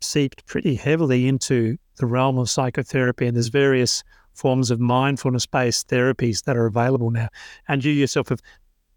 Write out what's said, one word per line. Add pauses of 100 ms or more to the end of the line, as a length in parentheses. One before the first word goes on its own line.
seeped
pretty
heavily
into (200)
the
realm
of
psychotherapy,
and
there's
various (300)
forms
of
mindfulness-based
therapies
that
are
available
now. (400)
And
you
yourself
have, (560)